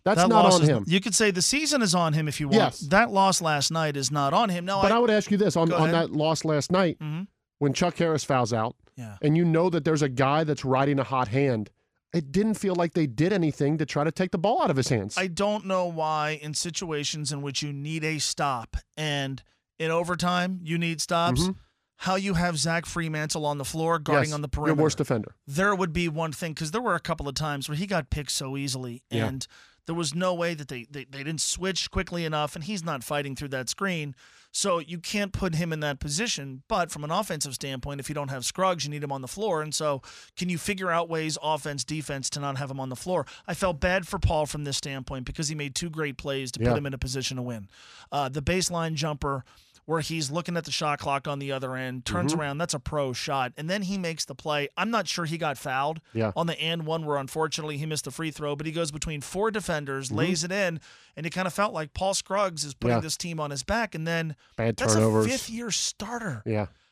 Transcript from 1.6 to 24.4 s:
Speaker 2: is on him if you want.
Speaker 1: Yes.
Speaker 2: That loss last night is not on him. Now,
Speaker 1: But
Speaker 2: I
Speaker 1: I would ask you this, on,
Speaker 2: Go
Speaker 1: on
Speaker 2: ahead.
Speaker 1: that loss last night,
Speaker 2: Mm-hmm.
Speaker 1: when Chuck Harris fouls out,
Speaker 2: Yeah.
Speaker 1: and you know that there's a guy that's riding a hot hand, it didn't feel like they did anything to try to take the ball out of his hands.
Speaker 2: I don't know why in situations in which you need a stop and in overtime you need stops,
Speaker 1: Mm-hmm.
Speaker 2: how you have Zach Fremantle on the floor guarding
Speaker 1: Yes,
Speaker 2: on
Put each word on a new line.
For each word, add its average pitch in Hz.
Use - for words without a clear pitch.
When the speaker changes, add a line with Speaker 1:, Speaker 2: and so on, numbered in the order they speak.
Speaker 2:
is 190
on 165
him 156
if 143
you 147
want. 190
Speaker 1:
Yes. -
Speaker 2:
That 196
loss 196
last 156
night 156
is 131
not 143
on 214
him. 175
Now, 196
Speaker 1:
But 196
Speaker 2:
I 226
Speaker 1:
I -
would 240
ask 214
you 202
this, 190
on, 165
Speaker 2:
Go 170
Speaker 1:
on 165
Speaker 2:
ahead. 165
Speaker 1:
that 165
loss 151
last 151
night, 180
Speaker 2:
Mm-hmm. 156
Speaker 1:
when 143
Chuck 175
Harris 160
fouls 123
out, 117
Speaker 2:
Yeah. 110
Speaker 1:
and 151
you 170
know 165
that 160
there's 156
a 143
guy 139
that's 151
riding 139
a 131
hot 127
hand, 120
it 156
didn't 208
feel 190
like 175
they 160
did 147
anything 156
to 151
try 147
to 160
take 185
the 196
ball 208
out 247
of 139
his 131
hands. 107
Speaker 2:
I 185
don't 202
know 185
why 156
in 151
situations 151
in 143
which 139
you 147
need 151
a 156
stop 135
and 143
in 160
overtime 180
you 165
need 165
stops, 170
Speaker 1:
Mm-hmm. 185
Speaker 2:
how 185
you 196
have 175
Zach 165
Fremantle 156
on 147
the 139
floor 160
guarding 151
Speaker 1:
Yes, 151
Speaker 2:
on 147